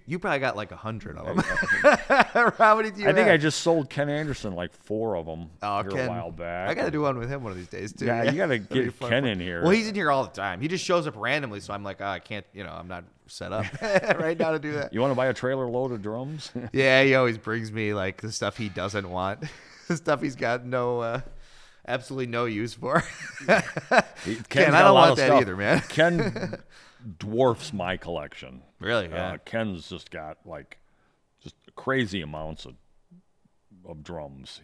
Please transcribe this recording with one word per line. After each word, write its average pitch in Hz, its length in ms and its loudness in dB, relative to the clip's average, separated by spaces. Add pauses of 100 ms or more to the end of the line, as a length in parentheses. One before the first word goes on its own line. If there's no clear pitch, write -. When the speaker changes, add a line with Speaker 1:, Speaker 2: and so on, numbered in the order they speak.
Speaker 1:
you 160 120 -6
probably 170 200 0
got, 131 180 0
like, 104 160 -8
a - 40 -16
hundred 110 400 -10
of 78 100 -12
'em. 87 120 0
Speaker 2:
I, - 1160 2
Speaker 1:
<laughs> - 40 -12
How 214 180 8
many 220 140 -2
do 196 100 -12
you 202 80 2
Speaker 2:
I 147 60 6
think 214 140 6
Speaker 1:
have? 180 60 8
Speaker 2:
I - 40 8
just 147 240 2
sold 165 260 2
Ken 143 220 -4
Anderson, 143 440 -6
like, 87 200 -6
four 110 420 -4
of 82 100 -4
'em 82 220 -10 (140)
Speaker 1:
Oh, 101 200 -2
Speaker 2:
here 95 80 -6
Speaker 1:
Ken. 95 160 -2
Speaker 2:
a - 40 -4
while 87 200 -8
back. 85 380 -6
Speaker 1:
I 156 60 -2
gotta - 160 -2
do 147 120 -2
one 139 160 0
with 120 120 -8
him 139 120 -8
one 107 100 -8
of 92 40 -10
these 90 120 -14
days, 98 260 -10
too. - 100 -8
Speaker 2:
Yeah, 117 200 0
you 139 80 2
Speaker 1:
<laughs> 147 40 -2
Speaker 2:
gotta 160 220 0
Speaker 1:
That'd 98 100 -8
be 127 160 0
Speaker 2:
get 120 100 -4
Speaker 1:
fun. 123 140 -8
Speaker 2:
Ken 127 160 2
in 104 160 -2
here. 87 220 -4
Speaker 1:
Well, 160 80 4
he's 214 180 4
in 208 60 -8
here 185 160 0
all 135 140 2
the 98 60 -8
time. 95 300 -6
He 147 80 -2
just 180 160 -4
shows 175 220 2
up 143 100 -6
randomly, 117 440 -4
so 104 120 -12
I'm 101 100 -8
like, 98 200 -10
"Oh, 98 40 -6
I 95 120 -4
can't, 98 340 -12
you 98 100 -14
know, 85 100 -10
I'm 85 160 -12
not 90 160 -12 (220)
set 90 280 -12
up 107 180 -2
<laughs> 139 100 -14
right 190 560 2
now 160 140 0
to 156 60 -2
do 151 140 -6
that." 147 200 -4
Speaker 2:
You 110 80 -2
wanna 135 140 2
buy 127 120 2
a 127 80 0
trailer 131 320 -2
load 123 260 -2
of 107 100 -8
drums? 131 500 -8 (100)
<laughs> 120 120 -12
Speaker 1:
Yeah, 135 300 6
he 135 100 6
always 123 240 4
brings 110 340 -6
me, 107 220 -2
like, 95 260 -4
the 107 120 -8
stuff - 260 -4
he 110 100 -4
doesn't 98 400 -4
want. 95 400 -4
<laughs> - 60 -14 (320)
The 165 120 -2
stuff 151 240 0
he's 139 120 -4
got 123 300 -2
no, 123 360 -2
uh, 117 200 -4 (680)
absolutely 127 420 -4
no 117 180 0
use 113 260 -4
for. 135 300 0 (220)
<laughs> - 220 -10 (800)
Speaker 2:
He, 110 120 -2
Ken's 117 120 -14
Speaker 1:
Ken, 147 240 6
Speaker 2:
got - 20 6
Speaker 1:
I 160 60 10
don't 196 100 10
Speaker 2:
a - 40 8
lot 131 140 10
Speaker 1:
want - 40 8
Speaker 2:
of 120 60 4
Speaker 1:
that 135 80 4
Speaker 2:
stuff. 131 160 8
Speaker 1:
either, 95 140 -2
man. 107 240 2
<laughs> - 100 -8
Speaker 2:
Ken 170 720 2 (560)
dwarfs 120 540 2
my 92 240 -2
collection. 73 640 -10 (180)
Speaker 1:
Really? 104 260 0
Speaker 2:
Uh, 80 100 -12
Speaker 1:
Yeah. 90 280 -4
Speaker 2:
Ken's 104 440 -6
just - 220 -14
got, 80 360 -12
like, 76 320 -16 (640)
just - 140 -20 (200)
crazy 117 460 -2
amounts 78 440 -10
of, 65 80 -18 (1080)
of 82 180 -16
drums. 71 600 -14